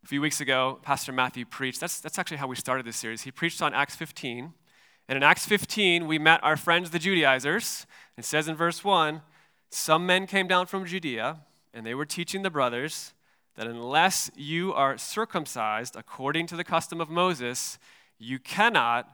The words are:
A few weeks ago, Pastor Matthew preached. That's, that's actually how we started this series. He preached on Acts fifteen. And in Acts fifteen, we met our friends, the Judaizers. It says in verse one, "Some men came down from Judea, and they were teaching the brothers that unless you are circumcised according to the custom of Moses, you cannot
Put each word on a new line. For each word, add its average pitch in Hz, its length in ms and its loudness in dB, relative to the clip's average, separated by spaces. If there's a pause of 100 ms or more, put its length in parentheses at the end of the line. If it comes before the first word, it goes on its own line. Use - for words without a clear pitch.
A - 20 -20
few 143 140 -2
weeks 147 180 -2
ago, 131 440 0
Pastor 139 280 -4
Matthew 127 320 -2
preached. 127 380 -6
That's, - 180 -6
that's - 180 -10
actually 170 200 -4
how 139 100 -4
we 127 80 -6
started 127 300 -2
this 117 100 -10
series. 113 280 -8
He 135 60 -12
preached 165 320 -4
on 147 120 0
Acts 139 200 0
fifteen. 139 600 -10 (560)
And 131 80 0
in 135 60 2
Acts 160 220 8
fifteen, 185 600 2
we 156 100 0
met 160 280 8
our 151 100 4
friends, 170 360 0
the 170 60 -2
Judaizers. 156 880 2 (320)
It 117 60 -14
says 151 240 0
in 160 80 -4
verse 170 260 -2
one, 160 400 2 (480)
"Some 165 360 2
men 185 220 4
came 190 200 2
down 185 200 4
from 190 180 -4
Judea, 156 560 -4 (320)
and 113 120 -12
they 113 80 -6
were 143 120 -4
teaching 175 360 -6
the 190 80 0
brothers 135 640 -2 (420)
that 110 120 -8
unless 131 680 0
you 165 400 -4
are 135 240 2
circumcised 123 1000 -4
according 147 500 -4
to 170 80 -12
the 170 80 -6
custom 170 380 -4
of 156 80 -6
Moses, 156 680 -2 (400)
you 127 220 -8
cannot 127 760 2